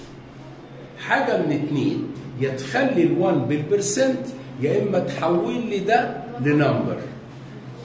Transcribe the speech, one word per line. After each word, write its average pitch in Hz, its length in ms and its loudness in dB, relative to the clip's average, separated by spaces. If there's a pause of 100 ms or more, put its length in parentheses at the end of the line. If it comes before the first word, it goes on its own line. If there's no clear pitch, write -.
(1000)
حاجه 240 380 2
من 151 140 0
اتنين، 143 560 0 (320)
يا 135 100 0
تخلي 240 540 2
الوان 156 360 4
بالبرسنت، 202 880 2 (360)
يا 147 200 2
اما 190 180 2
تحول 175 640 0
لي 202 180 -2
ده 226 380 2 (220)
لنمبر. 127 580 4 (880)